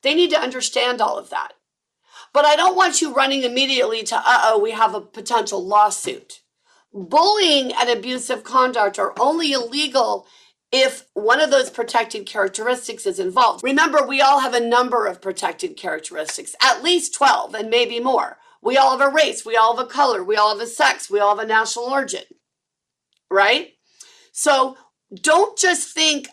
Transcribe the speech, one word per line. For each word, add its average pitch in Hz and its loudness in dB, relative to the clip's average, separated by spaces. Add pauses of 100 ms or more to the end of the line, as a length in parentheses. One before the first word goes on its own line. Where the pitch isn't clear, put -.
They 277 2
need 339 4
to 302 2
understand 247 -4
all 123 -2
of 117 -12
that. - -10 (800)
But 294 4
I 302 6
don't 359 2
want 370 2
you 294 -4
running 277 0
immediately 247 0
to, 226 -6
"Uh-oh, 220 4
we 220 0
have 220 0
a 208 -6
potential 208 -4
lawsuit." 208 -2 (500)
Bullying 302 2
and 240 -2
abusive 247 -4
conduct 240 0
are - -4
only 294 0
illegal 247 -2 (420)
if - 0
one 226 2
of 302 2
those 269 2
protected 226 -4
characteristics 214 -4
is 180 -4
involved. 190 0
Remember, 285 2
we 269 -2
all 277 4
have 247 -4
a 240 2
number 233 0
of 185 -8
protected 185 -6
characteristics, 156 -10
at 262 2
least 349 -2
twelve - 0
and 220 -6
maybe 233 0
more. 254 -2 (220)
We 247 0
all 269 4
have 254 -2
a 277 2
race, 294 0
we 226 -4
all 226 4
have 247 -4
a 240 -14
color, 247 0
we 202 -2
all 208 4
have 208 -6
a 233 -8
sex, - -2
we 202 0
all 202 4
have 220 -8
a 220 -12
national 220 -2
origin, 269 -4 (1040)
right? 214 2 (580)
So 262 0 (360)
don't 320 2
just - -2
think, 311 -2